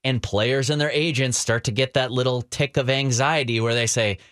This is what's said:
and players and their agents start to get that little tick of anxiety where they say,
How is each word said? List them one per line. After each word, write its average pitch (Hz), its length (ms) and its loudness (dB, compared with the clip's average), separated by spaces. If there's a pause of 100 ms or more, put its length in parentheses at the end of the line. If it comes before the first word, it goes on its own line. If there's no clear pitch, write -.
and 127 180 0
players 127 500 0
and 147 100 0
their 151 80 0
agents 135 480 0
start 113 280 0
to 127 60 0
get 131 220 0
that 131 180 0
little 127 300 0
tick - 360 -4
of 131 120 0
anxiety 135 720 0
where 117 140 0
they 117 100 0
say, 107 320 0 (140)